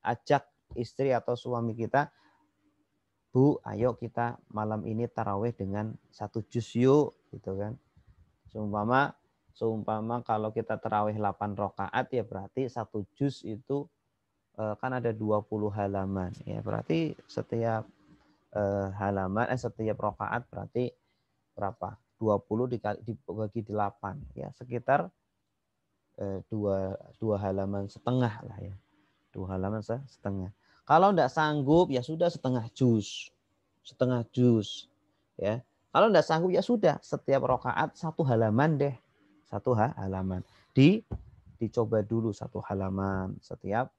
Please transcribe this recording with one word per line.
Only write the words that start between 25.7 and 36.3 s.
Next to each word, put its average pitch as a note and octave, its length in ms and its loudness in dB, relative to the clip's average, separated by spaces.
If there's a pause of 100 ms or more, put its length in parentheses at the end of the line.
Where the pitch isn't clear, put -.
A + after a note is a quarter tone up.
eh, G2 320 -8
dua, G2 480 -2 (240)
dua G#2+ 160 0
halaman G2 480 -2
setengah A#2+ 560 -2
lah - 160 -14
ya. F#2+ 160 -12 (560)
Dua F#2+ 240 -8
halaman G2+ 320 -4
se-, A#2+ 240 -6
setengah. G2 400 -6 (320)
Kalau F#3 320 6
ndak D3 160 4
sanggup D3+ 640 4
ya B2 80 2
sudah D#3+ 240 -2
setengah B2+ 480 -2
juz. A2+ 560 2 (560)
Setengah B2 480 0
juz A#2+ 560 4 (480)
ya. G#2+ 240 -2 (320)
Kalau G3 160 6
ndak E3 160 8
sanggup E3 240 2